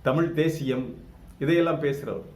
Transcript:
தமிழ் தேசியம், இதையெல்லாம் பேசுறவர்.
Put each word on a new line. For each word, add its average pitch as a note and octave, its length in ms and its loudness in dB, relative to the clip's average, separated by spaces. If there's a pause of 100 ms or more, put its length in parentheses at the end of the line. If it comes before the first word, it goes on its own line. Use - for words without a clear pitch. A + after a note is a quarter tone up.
தமிழ் C#3+ 300 2
தேசியம், C3 640 0 (460)
இதையெல்லாம் D#3+ 420 2
பேசுறவர். C3+ 540 -4